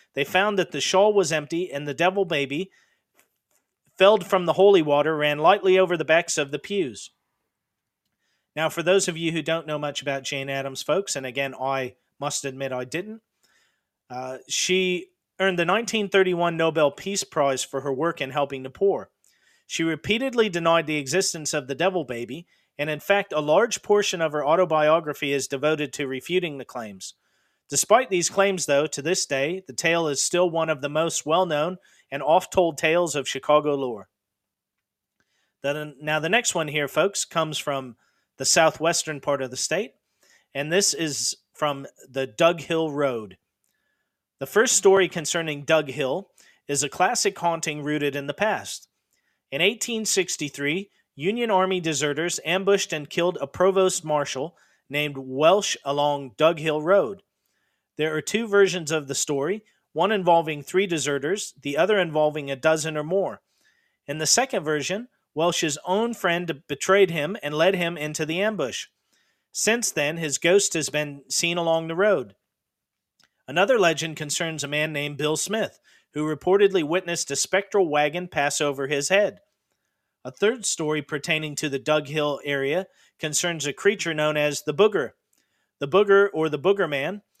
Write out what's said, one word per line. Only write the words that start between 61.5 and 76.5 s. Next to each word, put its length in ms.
the 180
other 200
involving 540
a 40
dozen 400
or 80
more. 380
In 140
the 80
second 360
version, 440
Welsh's 520
own 280
friend 540
betrayed 420
him 320
and 140
led 180
him 240
into 280
the 160
ambush. 460
Since 380
then, 280
his 200
ghost 380
has 140
been 400
seen 280
along 300
the 80
road. 400
Another 320
legend 380
concerns 460
a 40
man 260
named 240
Bill 200
Smith, 420
who 100
reportedly 600